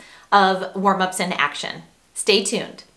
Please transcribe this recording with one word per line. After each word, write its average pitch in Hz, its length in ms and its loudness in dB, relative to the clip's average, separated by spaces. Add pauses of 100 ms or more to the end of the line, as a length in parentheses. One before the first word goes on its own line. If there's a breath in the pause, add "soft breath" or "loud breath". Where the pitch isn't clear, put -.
(320 loud breath)
of 190 440 2
warm-ups 185 440 0
in 185 140 -2
action. - 500 -4 (320)
Stay 208 280 2
tuned. - 400 -6 (140)